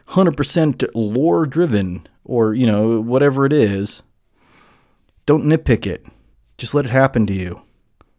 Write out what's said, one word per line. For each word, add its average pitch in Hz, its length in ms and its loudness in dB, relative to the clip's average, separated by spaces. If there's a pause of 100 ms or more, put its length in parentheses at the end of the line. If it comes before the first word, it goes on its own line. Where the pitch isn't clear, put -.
hundred 185 300 2
percent 151 460 0 (120)
lore 135 500 0
driven 110 600 -2 (180)
or, 113 300 0
you 127 120 2
know, 110 340 2
whatever 135 460 2
it 135 60 2
is. 101 500 0 (1200)
Don't 151 180 2
nitpick 151 420 0
it. - 200 -8 (500)
Just - 160 -8
let 143 120 0
it 117 60 -8
happen 131 360 2
to 98 80 -2
you. 90 280 -8 (560)